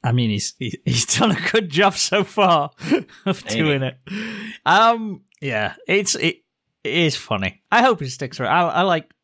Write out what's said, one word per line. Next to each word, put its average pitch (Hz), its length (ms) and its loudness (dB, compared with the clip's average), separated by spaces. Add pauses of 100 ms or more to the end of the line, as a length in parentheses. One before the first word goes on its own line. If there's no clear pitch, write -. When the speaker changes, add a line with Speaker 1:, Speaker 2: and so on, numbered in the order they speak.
Speaker 1:
I 123 80 0
mean, 120 200 2
he's, 101 280 -4
he, 120 260 -8
he's 120 220 0
done - 240 2
a 156 100 0 (120)
good 208 180 0
job 185 240 4
so 196 300 0
far 175 460 2 (280)
<laughs> - 260 -10
of - 200 -4
Speaker 2:
Maybe. 107 120 -6
Speaker 1:
doing 139 280 0
it. 127 120 -6 (680)
Um, 220 560 2 (180)
yeah, 110 340 -2 (120)
it's, 190 300 0
it, - 260 -4 (400)
it 139 100 -4
is 160 220 2
funny. - 560 -6
I 233 120 4
hope 240 200 2
it 131 80 -8
sticks 131 300 -10
around. 120 120 0
I, 170 180 2
I 170 120 0
like 175 420 -2